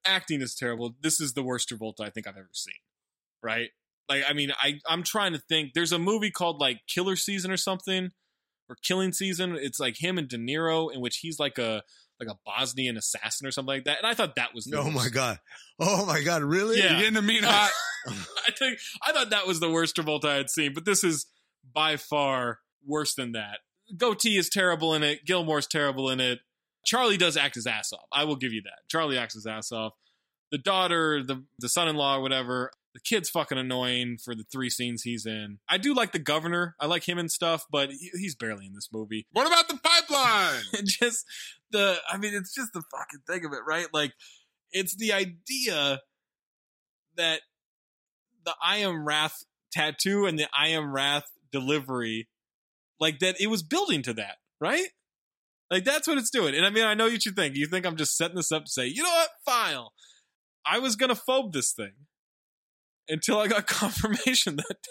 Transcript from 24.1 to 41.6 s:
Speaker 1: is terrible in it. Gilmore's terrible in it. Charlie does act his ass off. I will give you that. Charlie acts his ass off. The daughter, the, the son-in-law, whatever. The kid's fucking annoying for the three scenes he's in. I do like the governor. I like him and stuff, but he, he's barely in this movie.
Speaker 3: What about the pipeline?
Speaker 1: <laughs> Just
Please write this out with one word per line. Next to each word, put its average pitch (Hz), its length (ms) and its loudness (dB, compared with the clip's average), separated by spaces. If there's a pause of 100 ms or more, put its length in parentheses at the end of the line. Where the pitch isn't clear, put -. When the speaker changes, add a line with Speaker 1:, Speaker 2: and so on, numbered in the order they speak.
Speaker 1:
is 170 100 2
terrible 165 460 2
in 151 80 2
it. 147 240 0
Gilmore's 160 400 2
terrible 135 420 0
in 131 120 0
it. 127 180 2 (460)
Charlie 233 320 4
does 165 200 4
act 143 200 0
his 117 100 -4
ass 107 260 -4
off. - 200 -16
I 143 100 2
will 151 140 0
give 127 160 -2
you 107 100 -4
that. 98 160 -18 (100)
Charlie 151 300 0
acts 117 160 -4
his 110 120 -14
ass 110 260 -8
off. 110 220 -4 (580)
The 147 60 0
daughter, 165 640 2
the, 131 200 -6 (140)
the 123 100 -6
son-in-law, 147 520 2
whatever. 131 500 -2 (240)
The 123 60 -20
kid's - 280 0
fucking 143 300 -2
annoying 123 640 -2
for 120 120 -8
the 110 160 -10
three 131 180 -4
scenes 120 320 -4
he's 117 240 -6
in. 107 320 -8 (100)
I 175 100 2
do 262 140 0
like 233 200 0
the 175 80 -2
governor. 165 600 0
I 147 60 -2
like 170 220 -2
him 175 100 -2
and 170 120 -4
stuff, 165 420 0
but 139 180 0
he, 160 200 -14 (100)
he's 180 160 -6
barely 107 300 -8
in 95 60 -16
this 98 200 -14
movie. 110 400 -8
Speaker 3:
What 262 160 2
about 339 200 4
the 302 140 -4
pipeline? 254 800 4 (100)
Speaker 1:
<laughs> 202 140 -4
Just 240 380 0 (480)